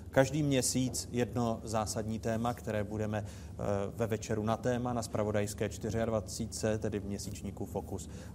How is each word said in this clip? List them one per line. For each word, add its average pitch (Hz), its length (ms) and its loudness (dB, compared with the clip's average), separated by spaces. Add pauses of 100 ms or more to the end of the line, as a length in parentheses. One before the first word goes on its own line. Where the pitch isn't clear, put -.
každý 135 340 6
měsíc 131 680 2
jedno 117 520 2
zásadní 110 560 0
téma, 117 340 0
které 107 300 -2
budeme, 107 420 -2
eh, - 280 -12 (420)
ve 113 120 0
Večeru 107 360 0
na 110 140 2
téma 123 360 0
na 120 100 -2
Zpravodajské 104 680 0
čtyřiadvacítce, 110 1080 0
tedy 107 220 -2
v 95 60 -4
měsíčníku 101 600 -6
Fokus, 95 440 -6 (260)